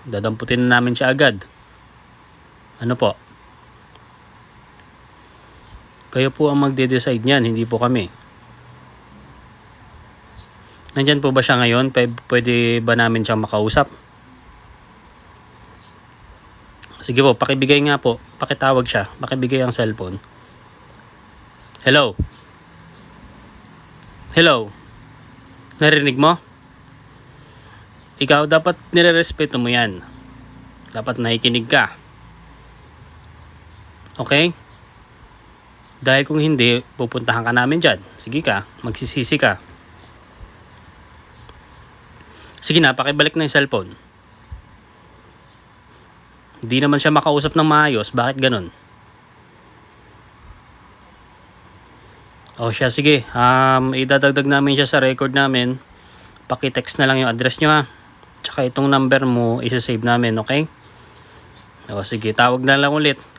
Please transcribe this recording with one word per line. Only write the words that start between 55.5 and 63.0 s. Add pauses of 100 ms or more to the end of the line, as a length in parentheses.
Pakitext
na
lang
yung
address
nyo,
ha. (580)
Tsaka
itong
number
mo,
isa-save
namin,
okay? (1300)
O
sige,
tawag
na
lang
ulit. (180)